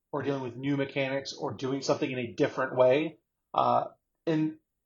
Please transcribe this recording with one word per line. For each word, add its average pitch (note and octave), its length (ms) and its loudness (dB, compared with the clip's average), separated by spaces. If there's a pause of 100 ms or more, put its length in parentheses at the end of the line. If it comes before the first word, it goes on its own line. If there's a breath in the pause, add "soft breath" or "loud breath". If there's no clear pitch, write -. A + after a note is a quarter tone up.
(100)
or C#3+ 120 -4
dealing C#3 180 -2
with A#2+ 140 -8
new C#3 200 -2
mechanics C3+ 580 -2
or C3+ 200 -6
doing C3+ 280 -4
something C#3+ 300 0
in B2+ 80 -4
a A#2+ 140 -4
different C3 420 0
way. C3+ 420 4 (360)
Uh, B2 320 4 (420)
and D#3 280 0 (300)